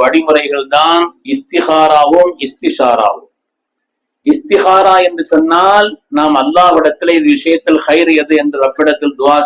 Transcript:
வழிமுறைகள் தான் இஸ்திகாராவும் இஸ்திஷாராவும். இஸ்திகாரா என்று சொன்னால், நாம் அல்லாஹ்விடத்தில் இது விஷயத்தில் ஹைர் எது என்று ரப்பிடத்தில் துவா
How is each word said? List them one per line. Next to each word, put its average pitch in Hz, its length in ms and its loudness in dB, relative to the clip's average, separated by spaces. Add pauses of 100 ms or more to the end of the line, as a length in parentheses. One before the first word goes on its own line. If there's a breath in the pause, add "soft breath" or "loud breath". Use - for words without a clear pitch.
வழிமுறைகள் 147 680 0 (100)
தான் 170 280 0 (280)
இஸ்திகாராவும் 156 1000 0 (160)
இஸ்திஷாராவும். 120 840 -4 (1040)
இஸ்திகாரா 190 600 0 (140)
என்று 170 240 -6
சொன்னால், 180 560 2 (300)
நாம் 151 260 0
அல்லாஹ்விடத்தில் 165 720 0
இது 151 100 0 (100)
விஷயத்தில் 165 500 -4
ஹைர் 160 240 0 (100)
எது 151 220 -2
என்று 143 220 -6
ரப்பிடத்தில் 147 520 -2
துவா 143 280 2